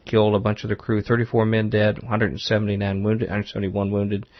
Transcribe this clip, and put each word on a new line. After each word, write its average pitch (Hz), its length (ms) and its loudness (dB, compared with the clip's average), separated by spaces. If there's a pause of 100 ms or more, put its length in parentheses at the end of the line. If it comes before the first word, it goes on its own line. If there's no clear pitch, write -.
killed 107 300 4
a 101 40 4
bunch 104 240 -2
of 113 60 -6
the 104 60 0
crew, 107 260 -2
thirty-four 117 440 2
men 110 240 2
dead, 107 320 2
one - 80 -12
hundred 107 300 0
seventy-nine 101 640 -2
wounded, 110 260 0
hundred 101 180 -4
seventy-one 101 440 -2
wounded, 101 340 -2 (140)